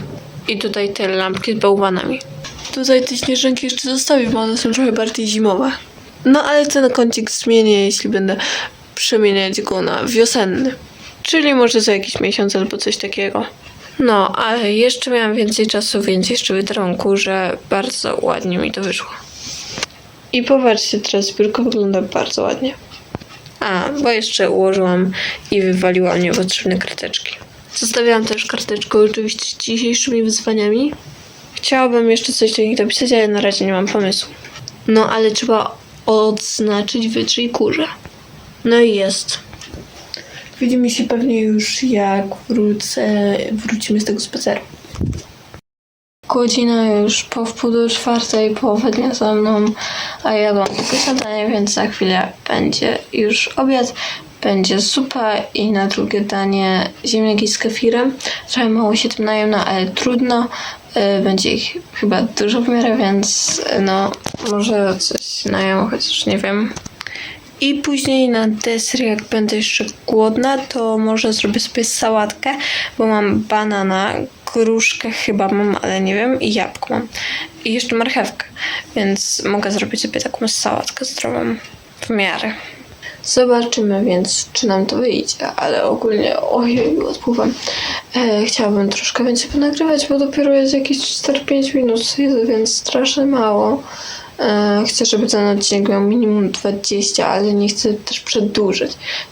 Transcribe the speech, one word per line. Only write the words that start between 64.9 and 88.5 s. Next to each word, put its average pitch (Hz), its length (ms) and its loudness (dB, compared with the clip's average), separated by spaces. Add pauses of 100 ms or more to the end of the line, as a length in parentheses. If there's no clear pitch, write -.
coś - 460 -6
najem, 190 460 0
chociaż - 360 -2
nie 202 120 0
wiem. 202 340 -2 (880)
I 277 140 2
później 269 540 2
na 226 200 2
deser, 226 520 -2
jak 214 220 0
będę 214 340 0
jeszcze 220 280 0 (220)
głodna, 226 520 2
to 226 400 -2
może 220 340 0
zrobię 214 280 0
sobie - 240 -2
sałatkę, 220 720 0 (420)
bo 226 80 2
mam 208 340 2
banana, 208 760 0 (400)
gruszkę 226 560 0
chyba 202 380 0
mam, 202 340 2
ale 190 180 -2
nie 190 140 0
wiem, 247 260 0
i 214 140 0
jabłko - 400 -4
mam. 226 140 -4 (560)
I 226 80 0
jeszcze 240 240 -2
marchewkę, 233 500 -2 (500)
więc 196 480 -2
mogę 202 260 0
zrobić 214 320 -2
sobie - 180 -4
taką 240 280 -4
sałatkę - 560 -4
zdrową 240 520 -4 (440)
w - 100 -6
miarę. 208 440 -2 (720)
Zobaczymy 233 800 2
więc, 185 480 0
czy - 140 0
nam 190 200 2
to - 100 -2
wyjdzie, - 500 0
ale - 380 0
ogólnie, - 560 2
ojej, 240 580 2
odpływam. 233 560 0 (640)
E, 226 280 2
chciałabym 202 440 2